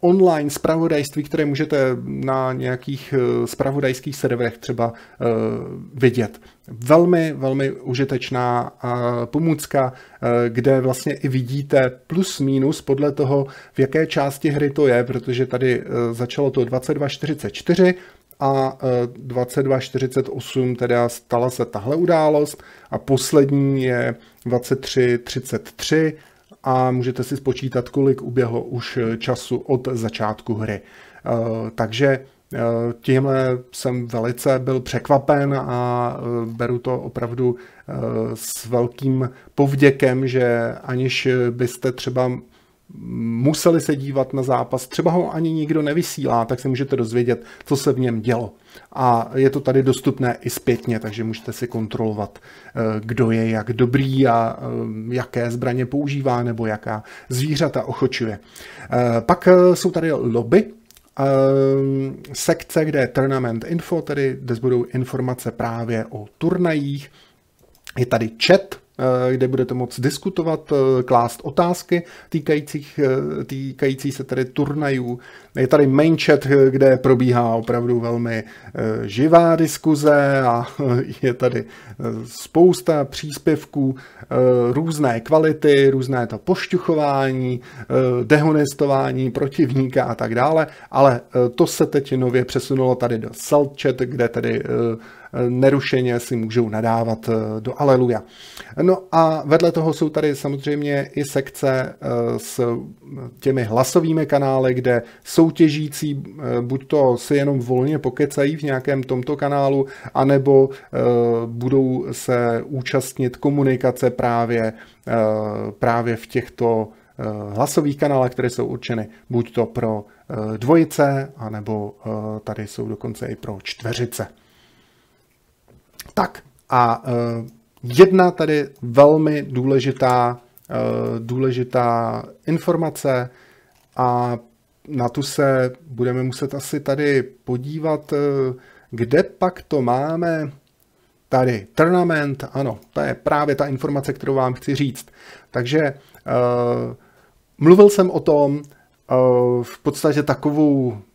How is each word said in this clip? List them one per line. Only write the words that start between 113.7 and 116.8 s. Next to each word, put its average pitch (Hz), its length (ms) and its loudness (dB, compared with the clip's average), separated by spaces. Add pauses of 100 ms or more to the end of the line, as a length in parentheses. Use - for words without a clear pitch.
právě, 117 640 0 (340)
eh, - 60 -4 (640)
právě 117 360 0
v - 120 -14
těchto, 117 640 -2 (300)